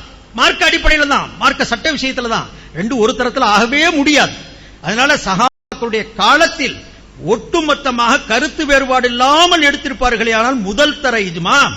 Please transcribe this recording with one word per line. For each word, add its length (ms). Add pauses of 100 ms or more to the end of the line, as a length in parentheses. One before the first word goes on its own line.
(380)
மார்க்க 300
அடிப்படையில 460
தான், 120 (140)
மார்க்க 320
சட்ட 140 (100)
விஷயத்துல 400
தான், 100 (320)
ரெண்டு 240
ஒரு 160
தரத்துல 380
ஆகவே 260 (160)
முடியாது. 360 (500)
அதனால 320 (100)
சஹாபாக்களுடைய 760 (180)
காலத்தில் 560 (560)
ஒட்டுமொத்தமாக 960
கருத்து 400
வேறுபாடு 420
இல்லாமல் 560
எடுத்திருப்பார்களே 720
ஆனால் 200 (100)
முதல் 340
தர 120 (160)
இஜ்மா, 280 (180)